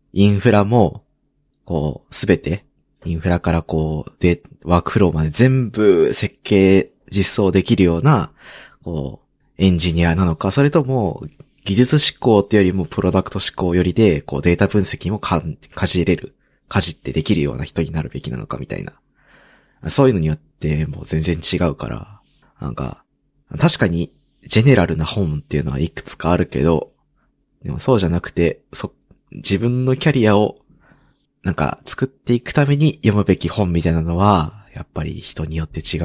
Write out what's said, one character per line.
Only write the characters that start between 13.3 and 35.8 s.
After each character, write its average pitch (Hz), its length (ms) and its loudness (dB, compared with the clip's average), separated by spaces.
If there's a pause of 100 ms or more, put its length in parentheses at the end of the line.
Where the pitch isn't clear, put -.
ト 98 80 -6
志 - 160 -2
向 87 200 -2
よ 90 80 4
り 87 100 0
で、 90 280 4
こ - 160 -8
う、 69 40 -6
デ 85 140 2
ー - 40 0
タ 101 80 2
分 104 140 0
析 90 300 -4
も 104 80 -4
か - 180 -2
ん-、 78 200 -8 (160)
か - 140 -4
じ 87 180 0
れ 87 100 2
る、 - 200 -10 (320)
か - 140 -2
じ - 100 0
っ - 40 -10
て - 160 -12
で 151 120 -4
き 202 120 0
る 80 60 0
よ 71 120 -2
う 60 40 -10
な 65 60 -8
人 - 180 -6
に 78 100 -4
な 80 100 -4
る 64 80 -8
べ - 120 -12
き - 100 -10
な 62 60 -8
の 50 100 -12
か 62 100 -10
み - 100 -12
た - 100 -10
い 50 60 -10
な。 50 100 -16 (960)
そ 139 160 2
う - 20 6
い 131 40 4
う - 20 2
の 98 60 -2
に 78 80 0
よ 78 60 0
っ 76 40 -8
て 76 480 -4
も 73 160 -10
う - 40 -16
全 80 160 -4
然 80 180 -2
違 - 180 -2 (120)
う 69 60 -6
か - 140 -8
ら、 - 320 -14 (380)
な 67 100 -8
ん - 60 -10
か、 - 280 -10 (560)
確 - 180 2
か 104 100 0
に 85 240 -4 (340)
ジ - 160 2
ェ 120 40 4
ネ 139 100 6
ラ 92 100 4
ル 82 120 -2
な 78 80 -2
本 82 300 -2
っ - 40 -4
て - 180 -6
い - 20 0
う 71 40 -2
の 73 80 -6
は 67 80 -4
い 80 100 -2
く - 120 -16
つ - 160 -8
か 82 140 -2
あ 87 60 2
る 90 100 0
け - 160 -4
ど、 82 280 0 (720)
で - 80 -8
も - 80 -8
そ 135 160 2
う 107 40 2
じ 92 60 0
ゃ 82 40 0
な 85 120 -2
く - 100 -12
て、 85 300 -2 (120)
そ-、 - 200 -10 (380)
自 - 260 -2
分 123 280 -2
の 131 100 0
キ 131 140 -2
ャ - 20 2
リ 127 160 2
ア 101 100 4
を、 104 200 0 (840)
な 92 80 -4
ん 80 40 -4
か - 300 -4
作 - 200 -4
っ - 20 -2
て - 260 -4
い 120 80 0
く - 100 -14
た 147 140 2
め 143 100 0
に 151 200 2
読 104 200 0
む 185 80 2
べ - 140 2
き 85 120 -4
本 95 220 -2
み 82 120 0
た - 80 2
い - 20 2
な 82 80 0
の 85 160 -2
は、 92 560 0
や - 80 -14
っ - 100 -18
ぱ 80 120 -6
り 78 100 -8
人 - 320 -12
に 78 100 -8
よ 80 100 -4
っ - 20 -10
て - 140 -12